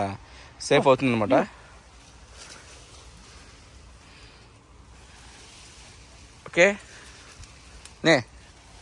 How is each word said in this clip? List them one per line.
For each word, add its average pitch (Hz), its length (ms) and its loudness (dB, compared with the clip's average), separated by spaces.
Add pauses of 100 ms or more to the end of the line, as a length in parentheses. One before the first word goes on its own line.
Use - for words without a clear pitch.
(680)
సేఫ్ 143 220 4
అవుతుందన్నమాట. 120 440 4 (4000)
ఓకే, 175 180 6 (1400)
నే 160 80 8 (680)